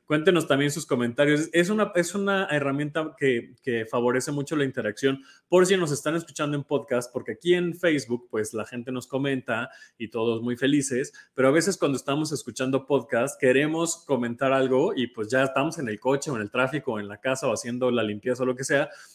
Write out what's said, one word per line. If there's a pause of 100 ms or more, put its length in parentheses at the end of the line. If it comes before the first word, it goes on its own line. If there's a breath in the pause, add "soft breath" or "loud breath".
cuéntenos
también
sus
comentarios.
Es
una,
es
una
herramienta
que,
que
favorece
mucho
la
interacción (240 loud breath)
por
si
nos
están
escuchando
en
podcast,
porque
aquí
en
Facebook,
pues,
la
gente
nos
comenta (260 loud breath)
y
todos
muy
felices, (200 loud breath)
pero
a
veces
cuando
estamos
escuchando
podcast
queremos
comentar
algo
y,
pues,
ya
estamos
en
el
coche
o
en
el
tráfico
o
en
la
casa
o
haciendo
la
limpieza
o
lo
que
sea (260 loud breath)